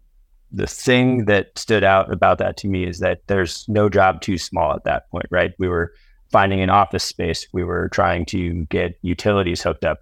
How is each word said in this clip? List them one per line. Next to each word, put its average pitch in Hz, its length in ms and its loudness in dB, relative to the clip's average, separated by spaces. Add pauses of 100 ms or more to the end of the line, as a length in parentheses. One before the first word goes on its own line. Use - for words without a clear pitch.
(500)
the 95 160 -4
thing 127 600 2
that 101 320 0
stood 104 260 0
out 95 260 4
about 92 280 2
that 92 200 -4
to 101 100 -6
me 92 160 -2
is 87 160 -8
that 90 260 0
there's 95 420 -2
no 104 220 2
job 95 320 2
too 95 160 -2
small 82 340 -2
at - 120 -6
that - 260 -4
point, - 200 -6
right? 90 280 0
We 92 100 -2
were 85 240 -2 (380)
finding 98 320 2
an 92 80 2
office 95 340 2
space. - 480 -4
We 92 100 -2
were 87 280 -4
trying 87 360 0
to 87 400 -4
get 87 360 -4
utilities 90 600 0
hooked 85 220 -4
up, 78 180 -2